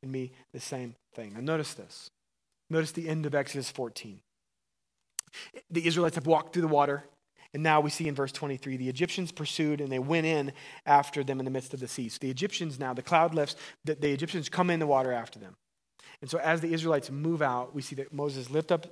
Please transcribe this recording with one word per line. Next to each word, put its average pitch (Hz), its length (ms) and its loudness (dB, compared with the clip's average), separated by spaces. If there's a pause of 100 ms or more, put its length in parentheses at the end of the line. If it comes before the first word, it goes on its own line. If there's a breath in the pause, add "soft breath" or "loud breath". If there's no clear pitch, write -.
and 131 100 -8
me 131 200 -6 (200 loud breath)
the 131 80 -12
same 123 340 -8 (200)
thing. 107 180 -12
Now 110 80 -12
notice 156 320 -2
this. - 380 -18 (580)
Notice 160 240 0
the 165 160 -6
end 156 160 -2
of 143 100 -2
Exodus 139 360 -2
fourteen. 113 500 -8 (1500 loud breath)
The 165 160 0
Israelites 165 300 4
have 143 100 -4
walked 156 260 4
through 175 100 2
the 160 60 2
water. 143 360 4 (500 loud breath)
And 147 80 -4
now 156 180 8
we 151 80 2
see 160 200 -2
in 147 60 -2
verse 135 180 0
twenty-three, 135 440 -4
the 127 140 -2
Egyptians 170 420 -2
pursued 151 480 0
and 139 100 -4
they 131 100 0
went 160 260 2
in 147 260 2 (320 loud breath)
after 143 400 6
them 131 140 -2
in 131 80 -4
the 131 40 -2
midst 131 220 -4
of 135 80 -8
the 123 80 -6
sea. 117 220 -6
So - 100 -10
the 131 100 -2
Egyptians 151 480 -4
now, 131 140 -2
the 123 80 -4
cloud 165 340 4
lifts, 147 220 0 (300 loud breath)
the, 156 80 0
the 147 160 2
Egyptians 151 400 -2
come 180 180 2
in 170 120 2
the 156 60 2
water 131 260 4
after 117 260 -6
them. 98 160 -18 (680 loud breath)
And 135 80 -10
so 165 80 0
as 160 240 2
the 165 100 0
Israelites 160 380 2
move 151 320 -2
out, 127 320 0
we 143 80 -6
see 139 140 -10
that 135 140 -8
Moses 139 380 -6
lift 156 240 0
up, 170 200 2